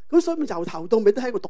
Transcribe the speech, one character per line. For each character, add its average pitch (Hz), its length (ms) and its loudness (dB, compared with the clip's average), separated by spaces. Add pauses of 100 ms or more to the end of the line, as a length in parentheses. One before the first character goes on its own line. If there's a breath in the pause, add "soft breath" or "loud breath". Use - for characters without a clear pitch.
咁 330 120 4
所 330 140 -2
以 330 40 -6
咪 302 80 -2
由 170 180 -4
頭 165 240 -8
到 226 100 4
尾 208 140 4
都 247 100 0
喺 254 80 -4
度 220 80 -4
讀 - 120 -8